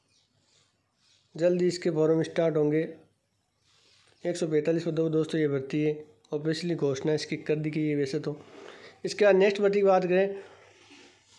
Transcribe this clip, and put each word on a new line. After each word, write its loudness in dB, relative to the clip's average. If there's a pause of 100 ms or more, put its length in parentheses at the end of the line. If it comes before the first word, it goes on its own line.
(1400)
जल्दी 2
इसके -2
फॉर्म 2
स्टार्ट 0
होंगे। 2 (1400)
एक -2
सौ -2
पैंतालीस 0
पदों -2
पर -2
दोस्तों 0
ये 2
भर्ती -4
है, 0 (360)
ऑफिशियली -4
घोषणा -2
इसकी -4
कर -2
दी -4
गई -2
है -2
वैसे -2
तो। -8 (680)
इसके 0
बाद 6
नेक्स्ट 4
भर्ती 2
की 2
बात 4
करें, 2 (1040)